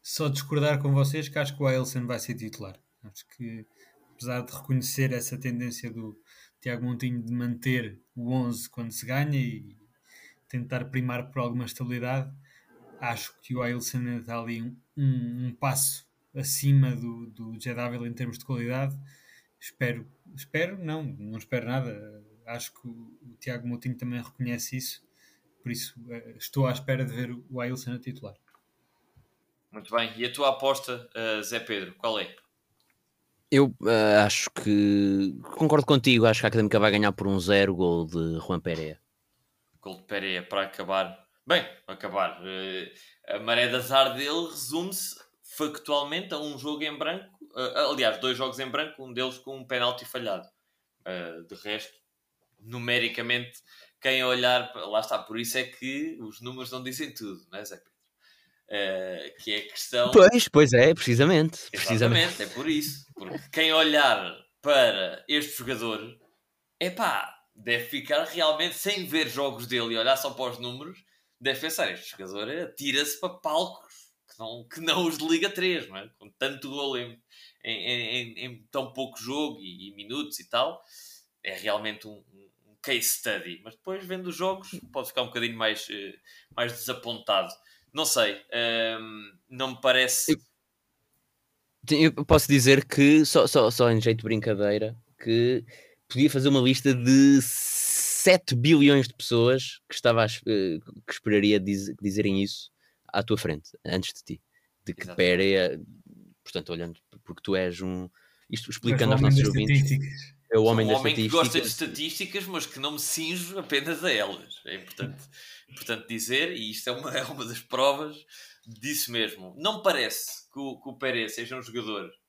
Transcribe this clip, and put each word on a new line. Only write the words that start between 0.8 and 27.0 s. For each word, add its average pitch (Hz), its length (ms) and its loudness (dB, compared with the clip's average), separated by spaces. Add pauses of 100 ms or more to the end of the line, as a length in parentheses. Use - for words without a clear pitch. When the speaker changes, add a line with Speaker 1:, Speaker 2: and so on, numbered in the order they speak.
Speaker 1:
vocês 139 380 2
que 151 100 -6
acho 139 160 -4
que 147 80 -4
o 135 40 4
Ailson 127 380 0
vai 120 140 -4
ser 117 160 -6
titular. 104 420 -12 (260)
Acho 101 260 -20
que, 113 360 -12 (480)
apesar 123 280 -8
de - 100 -12
reconhecer 131 640 -2
essa 123 240 -6
tendência 123 540 -6
do 110 280 -12 (400)
Tiago 120 240 -6
Montinho 123 400 -4
de 113 80 -6
manter 120 720 -2 (140)
o 120 160 -4
onze 120 380 -2
quando 113 220 -10
se - 140 -12
ganha 139 340 0
e 107 380 -6 (720)
tentar 123 360 -6
primar 127 460 -4
por 135 80 -6
alguma 120 260 -4
estabilidade, 123 680 -4 (680)
acho - 420 -8
que 127 140 -8
o 123 60 -4
Ailson 120 580 -4
está 117 200 -8
ali 117 220 -8
um, 123 160 -10 (200)
um, 123 500 0
um 120 80 -8
passo - 500 -2 (300)
acima 135 600 4
do, 117 320 -8
do 110 320 -14
Jed 120 200 -8
Ávila 120 280 -6
em 117 60 -8
termos 117 240 -6
de - 80 -18
qualidade. 131 520 -4 (640)
Espero, 120 480 -6 (280)
espero, 175 420 -4
não, 160 260 -8
não 107 340 -10
espero 113 300 -6
nada. 107 560 -6 (220)
Acho 117 280 -12
que - 140 -20
o, 117 340 -18
o 120 180 -20
Tiago 120 280 -8
Moutinho 120 300 -6
também 123 240 -8
reconhece 120 560 -6
isso, - 260 -10 (580)
por 120 100 -8
isso, - 220 -8 (160)
eh, 117 280 -16
estou - 280 -2
à 127 60 0
espera 131 340 -2